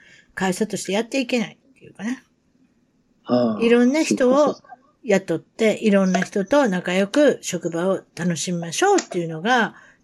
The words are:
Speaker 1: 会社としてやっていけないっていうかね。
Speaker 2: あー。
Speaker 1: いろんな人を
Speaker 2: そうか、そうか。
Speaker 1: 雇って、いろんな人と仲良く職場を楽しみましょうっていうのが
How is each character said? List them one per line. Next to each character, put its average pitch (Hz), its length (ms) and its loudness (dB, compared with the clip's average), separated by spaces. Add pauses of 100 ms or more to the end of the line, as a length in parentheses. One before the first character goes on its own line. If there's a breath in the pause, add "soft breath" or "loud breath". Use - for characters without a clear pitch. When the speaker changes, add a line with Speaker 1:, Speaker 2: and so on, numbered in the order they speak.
(360 soft breath)
Speaker 1:
会 190 180 -2
社 214 140 -4
と 208 80 -10
し - 80 -8
て - 80 -8
や 202 100 -2
っ 233 40 -4
て 269 160 -4
い 254 60 -4
け 247 120 -2
な 202 60 -4
い 156 120 -16
っ - 220 -20
て 190 60 -20
い - 20 -20
う - 60 -20
か 185 100 -16
ね。 247 200 -8 (1000)
Speaker 2:
あ 160 360 0
ー。 233 60 0
Speaker 1:
い 233 40 4
ろ 240 160 6
ん 254 80 2
な 311 100 2
人 254 260 2
を 262 60 4
Speaker 2:
そ 294 80 4
う 285 40 2
か、 - 60 -2
そ - 60 -16
う - 20 -20
か。 - 160 -20 (280)
Speaker 1:
雇 190 320 0
っ - 20 -4
て、 - 420 -2
い 220 100 2
ろ 196 140 4
ん 185 60 0
な 185 100 0
人 196 220 -4
と 277 240 2
仲 185 260 -2
良 190 140 0
く 285 340 2
職 170 280 -6
場 165 180 -2
を 190 140 -2 (140)
楽 170 200 -2
し 180 160 -6
み 175 80 -4
ま 165 140 -10
し - 100 -2
ょ 403 100 4
う - 40 4
っ - 100 -2
て 180 120 -6
い 170 60 -4
う 160 40 -8
の 160 120 -10
が 220 340 0 (280 soft breath)